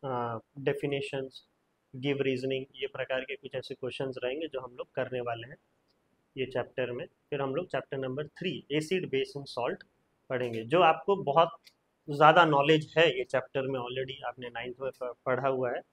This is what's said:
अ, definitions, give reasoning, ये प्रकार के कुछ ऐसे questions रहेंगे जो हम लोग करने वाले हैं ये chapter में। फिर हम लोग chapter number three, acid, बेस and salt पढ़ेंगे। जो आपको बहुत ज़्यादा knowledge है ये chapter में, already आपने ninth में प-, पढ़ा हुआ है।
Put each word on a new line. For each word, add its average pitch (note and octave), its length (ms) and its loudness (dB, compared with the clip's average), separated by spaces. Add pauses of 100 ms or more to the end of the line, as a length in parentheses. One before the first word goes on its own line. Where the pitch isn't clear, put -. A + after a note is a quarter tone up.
अ, A#2+ 360 -4 (200)
definitions, C#3 880 -4 (480)
give C3+ 260 -2
reasoning, C3 440 -2 (100)
ये C3 120 -6
प्रकार C3 340 -4
के C#3 140 -10
कुछ C3+ 200 -14
ऐसे B2+ 200 -8
questions C3 480 -6
रहेंगे C#3+ 240 -4
जो C3 120 -8
हम B2 160 -16
लोग C#3+ 200 -12
करने B2 260 -4
वाले A#2 260 -6
हैं D3 80 -18 (840)
ये C3 80 -2
chapter B2 460 -4
में। C3 140 -8
फिर - 360 -8
हम C3+ 140 -2
लोग - 120 -4
chapter C3+ 300 -6
number C3 300 -6
three, D#3+ 440 -6
acid, D#3 380 -2
बेस C3 280 -2
and C#3 100 -10
salt C3 360 -4 (460)
पढ़ेंगे। A#2+ 340 -2
जो D3 180 4
आपको D#3+ 340 4
बहुत E3 340 4 (600)
ज़्यादा D#3 360 10
knowledge D#3 520 4
है D#3 200 6
ये B2+ 60 -2
chapter C3 380 -2
में, C3 180 -2
already C3 480 -8
आपने B2 220 -10
ninth A#2+ 320 -10
में C3 100 -6
प-, B2 240 -8 (100)
पढ़ा C3 220 2
हुआ B2+ 240 0
है। C#3 100 -6 (100)